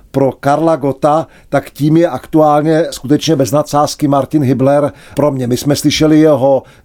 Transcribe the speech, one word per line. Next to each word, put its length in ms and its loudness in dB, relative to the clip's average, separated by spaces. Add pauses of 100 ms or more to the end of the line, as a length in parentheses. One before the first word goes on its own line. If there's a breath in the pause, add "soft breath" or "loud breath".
(120)
pro 200 0
Karla 440 -2
Gotta, 520 -2 (220 soft breath)
tak 200 -4
tím 280 0
je 100 4
aktuálně 840 0
skutečně 440 -2
bez 160 -2
nadsázky 560 -2
Martin 360 -2
Hibler 480 0 (240 loud breath)
pro 160 0
mě. 160 -6
My 100 -2
jsme 180 -2
slyšeli 440 2
jeho 440 2 (220 loud breath)